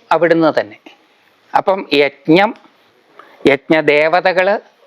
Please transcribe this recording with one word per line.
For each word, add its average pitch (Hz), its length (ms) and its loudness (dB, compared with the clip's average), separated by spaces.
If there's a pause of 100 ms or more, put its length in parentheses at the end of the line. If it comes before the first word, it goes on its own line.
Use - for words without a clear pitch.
(120)
അവിടുന്ന് 165 480 0
തന്നെ. 104 160 -8 (800)
അപ്പം 190 380 -4
യജ്ഞം, 160 600 0 (960)
യജ്ഞദേവതകള്, 160 1080 0 (280)